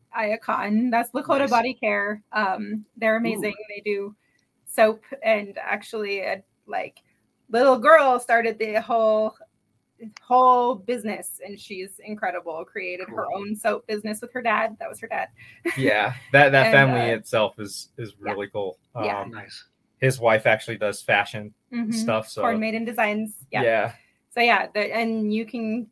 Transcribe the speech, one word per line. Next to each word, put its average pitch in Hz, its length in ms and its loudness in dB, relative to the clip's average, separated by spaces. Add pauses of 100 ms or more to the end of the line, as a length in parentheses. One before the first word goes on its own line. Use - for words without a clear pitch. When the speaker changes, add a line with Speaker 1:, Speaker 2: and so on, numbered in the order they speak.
(160)
Speaker 1:
Iacon. 220 760 -2
That's 233 200 0
Lakota 277 300 0
Speaker 2:
Nice. 277 100 0
Speaker 1:
Body 233 240 2
Care. 208 480 -2 (100)
Um, 208 520 -2 (120)
they're 220 200 2
amazing. 220 360 -2
Speaker 2:
Ooh. - 160 -16
Speaker 1:
They 208 160 -14
do 202 300 -4 (500)
soap, 220 380 2 (220)
and 208 340 -2
actually, 208 640 -6
a, 202 240 -6 (240)
like, - 340 -10 (480)
little 254 260 4
girl 269 440 6
started 226 400 2
the 220 200 -2
whole, 220 560 0 (880)
whole 247 540 4
business, 202 680 -8
and 196 140 -16
she's 190 460 -14
incredible. 180 600 -8
Created 185 440 -10
her 214 200 -8
Speaker 2:
Cool. 175 120 -6
Speaker 1:
own 208 160 -8
soap 208 320 -4
business 214 320 -6
with 233 120 -14
her 247 100 -8
dad. 220 360 0
That - 100 -12
was - 120 -14
her 220 80 -14
dad. 190 220 -6 (340)
<laughs> 349 120 -4
Speaker 3:
Yeah, 110 380 2 (160)
that, 139 200 8
that 135 160 6
Speaker 1:
And, 135 60 4
Speaker 3:
family 131 380 6
Speaker 1:
uh, 113 60 2
Speaker 3:
itself 110 420 0
is, 101 300 -12 (100)
is 110 160 -12 (100)
Speaker 1:
yeah. 101 80 -4
Speaker 3:
really 101 160 -6
cool. 98 300 -8 (160)
Speaker 1:
Yeah. 104 280 -4
Speaker 3:
Um, 117 100 -12
Speaker 2:
Nice. - 320 -18 (340)
Speaker 3:
his 131 220 2
wife 113 260 4
actually 110 320 2
does 104 240 -4
fashion 104 500 -2 (200)
Speaker 1:
Mm-hmm. 233 180 -4
Speaker 3:
stuff. 220 380 -2
So - 140 -6
Speaker 1:
Corn 226 180 0
Maiden 220 240 -4
Designs. 220 480 -2 (180)
Yeah. 104 120 -2
Speaker 3:
Yeah. 113 300 2 (380)
Speaker 1:
So 240 100 -4
yeah, 226 320 2
the, 202 220 -2
and 220 400 -2
you 220 100 -2
can 220 460 -6